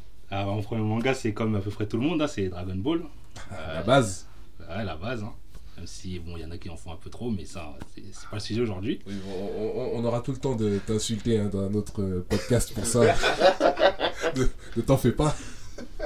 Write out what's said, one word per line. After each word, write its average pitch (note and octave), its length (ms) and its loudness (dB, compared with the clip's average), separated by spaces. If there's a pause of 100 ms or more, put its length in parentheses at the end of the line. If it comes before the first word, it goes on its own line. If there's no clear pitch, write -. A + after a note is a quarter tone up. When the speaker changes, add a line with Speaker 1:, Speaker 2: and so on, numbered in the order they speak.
(300)
Speaker 1:
Ah, G2 140 -2
bah, G2 80 -2
mon G#2+ 100 -2
premier A2 200 -2
manga, A2+ 300 2
c'est A#2 200 0
comme A2 240 0
à G2 40 2
peu G2 100 -2
près G#2 180 -2
tout A#2 80 0
le A2+ 80 2
monde, D#3 180 2
hein, D3 60 2
c'est G2 220 -2
Dragon F#2 260 -4
Ball. D#3 260 0 (480)
Speaker 2:
Ah, - 40 -8
Speaker 1:
Euh, D#2+ 200 -6
Speaker 2:
la E2 80 -2
base. A2 440 4 (340)
Speaker 1:
Ouais, G2 240 -6
la E2+ 120 -4
base, A2 280 -6
hein. G#2 80 -8 (440)
Même F2 120 -8
si, F2+ 320 -8
bon, E2 160 -8
il E2 60 -8
y - 20 -8
en D#2 80 -8
a E2+ 60 -8
qui F#2 120 -8
en D#2+ 60 -8
font E2 160 -10
un D#2+ 40 -8
peu - 140 -10
trop, A2+ 180 -6
mais F#2+ 160 -4
ça, D2+ 320 -10 (200)
c'est, - 160 -8
c'est - 160 -10
pas - 80 -6
le G#2 40 -4
sujet G#2+ 200 -2
aujourd'hui. G#2 480 -2
Speaker 2:
Oui, G2+ 60 -6 (120)
on, G#2+ 680 -4
on, A#2 40 -2
on A#2 40 0
aura A#2 160 2
tout B2+ 100 -2
le B2+ 80 -4
temps C3+ 160 0
de G#2+ 320 2
t'insulter, A2 540 2
hein, G#2 120 2
dans G2 100 0
un G2 120 0
autre, G#2 260 -2
euh, F#2 280 0
podcast A2 440 2
pour G#2+ 140 -2
ça. A#2+ 160 6
<laughs> - 140 8 (1200)
Ne, B2+ 80 4 (320)
ne A#2 60 2
t'en C3+ 140 6
fais B2 140 4
pas. D3 240 4 (720)